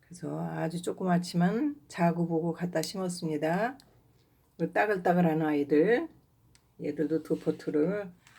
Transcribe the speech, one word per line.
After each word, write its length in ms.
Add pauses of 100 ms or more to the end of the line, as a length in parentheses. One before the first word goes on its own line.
그래서 400
아주 420
조그맣지만 1040
자구 400
보고 260
갖다 300
심었습니다. 960 (800)
그 140
따글따글한 680
아이들, 680 (760)
얘들도 400
두 160
포트를 720 (260)